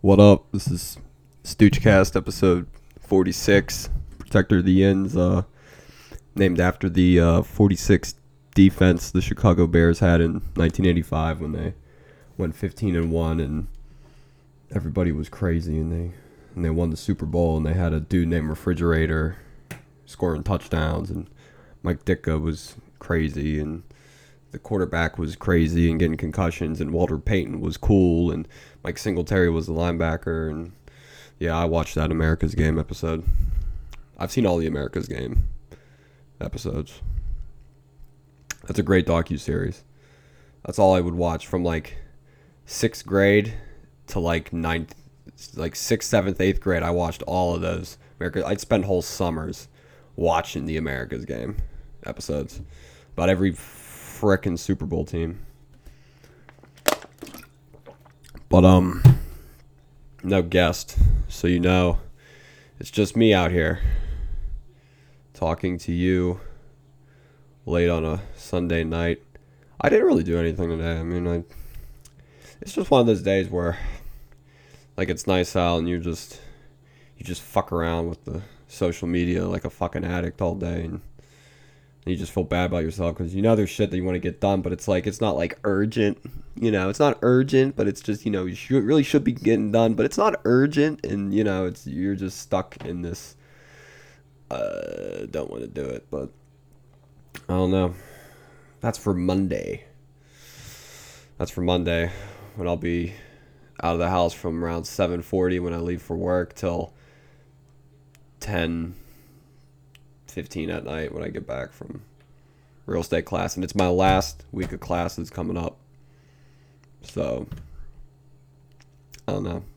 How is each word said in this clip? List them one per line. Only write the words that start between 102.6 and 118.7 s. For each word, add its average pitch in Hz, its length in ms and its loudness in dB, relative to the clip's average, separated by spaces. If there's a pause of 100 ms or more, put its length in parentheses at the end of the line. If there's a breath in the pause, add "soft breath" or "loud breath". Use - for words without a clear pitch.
I'll 87 100 -2
be 85 360 -4 (720 loud breath)
out 85 100 0
of 85 60 -2
the 85 100 0
house 87 240 0
from 85 320 -6
around 82 200 -6
seven 87 360 -4
forty 90 380 -2
when 87 120 -6
I 85 60 -6
leave 85 240 -6
for 85 160 -8
work 87 380 -4
till - 380 -6 (1500 soft breath)
ten 85 560 -4 (1300 soft breath)
fifteen 85 420 -10
at 85 160 -8
night 78 280 -8
when 80 100 -10
I 80 40 -8
get - 180 -12
back - 280 -10
from - 300 -16 (800 soft breath)
real 90 160 -2
estate 82 240 -2
class. 90 300 -4
And 90 100 -4
it's - 100 -10
my 92 140 2
last 95 640 0
week 92 180 -6
of - 80 -12
classes 87 500 -6
coming 90 280 -8
up. 85 180 -8 (1300 soft breath)
So, 64 460 -6 (1800 loud breath)